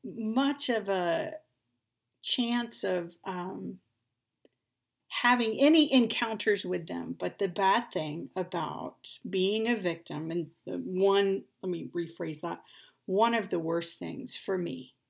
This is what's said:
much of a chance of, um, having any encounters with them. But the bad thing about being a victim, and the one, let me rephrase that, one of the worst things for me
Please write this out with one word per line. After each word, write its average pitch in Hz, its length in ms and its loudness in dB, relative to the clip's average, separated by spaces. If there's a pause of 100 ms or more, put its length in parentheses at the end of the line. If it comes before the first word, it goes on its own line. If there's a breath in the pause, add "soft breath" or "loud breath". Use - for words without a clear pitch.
much 226 640 0
of 214 200 -2
a 175 460 0 (880)
chance 233 640 0
of, 180 400 -2
um, 185 540 -6 (1300)
having 240 520 2
any 302 320 8
encounters 220 720 2
with 175 240 -4
them. 170 300 -6
But 175 200 -4
the 196 100 -2
bad 202 440 2
thing 156 420 -4
about - 840 -6 (100)
being 196 400 2
a 240 80 2
victim, 160 540 -4
and 165 180 -4 (180)
the 180 120 -6
one, 196 640 2 (200)
let 185 80 -4
me 170 240 -6
rephrase 165 460 -4
that, 170 220 -6 (420 loud breath)
one 220 300 2
of 202 160 -2
the 175 80 0
worst 165 400 -2
things - 360 -8
for - 220 -2
me 160 380 -6 (160)